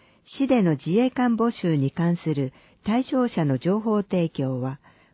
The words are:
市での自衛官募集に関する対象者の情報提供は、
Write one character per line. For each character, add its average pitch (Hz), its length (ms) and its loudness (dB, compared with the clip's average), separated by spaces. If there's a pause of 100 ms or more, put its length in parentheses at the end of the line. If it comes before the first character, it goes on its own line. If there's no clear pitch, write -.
(260)
市 269 220 -2
で 254 120 4
の 175 120 4
自 156 260 0
衛 254 120 2
官 247 260 0
募 226 140 2
集 170 260 0
に 139 140 2
関 175 280 0
す 156 160 -2
る 139 180 -4 (320)
対 240 200 0
象 254 220 0
者 175 200 -2
の 135 100 2
情 180 240 0
報 208 220 0
提 175 260 0
供 131 320 -4
は、 131 180 -6 (360)